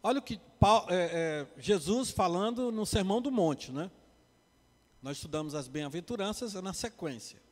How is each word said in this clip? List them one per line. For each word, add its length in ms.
Olha 160
o 40
que 160
Pau-, 320
é, 560
é, 40
Jesus 500
falando 640
no 120
Sermão 380
do 80
Monte, 420
né? 180
Nós 160
estudamos 380
as 140
bem-aventuranças 840
na 180
sequência. 680